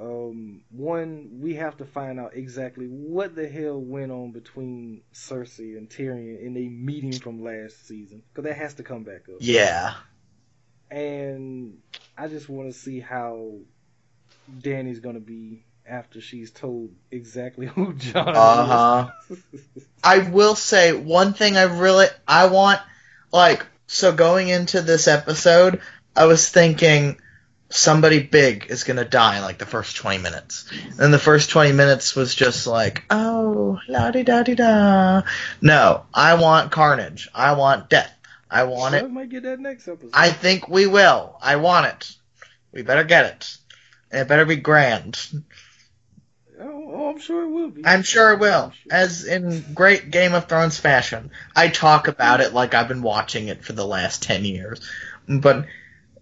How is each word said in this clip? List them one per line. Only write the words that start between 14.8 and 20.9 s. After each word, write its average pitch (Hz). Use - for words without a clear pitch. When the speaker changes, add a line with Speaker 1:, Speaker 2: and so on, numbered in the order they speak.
Speaker 1:
gonna 117
be 113
after 123
she's 113
told 117
exactly 123
<laughs> -
who 185
Jon 127
Speaker 2:
Uh-huh. 120
Speaker 1:
is. 139
<laughs> -
Speaker 2:
I 190
will 208
say 180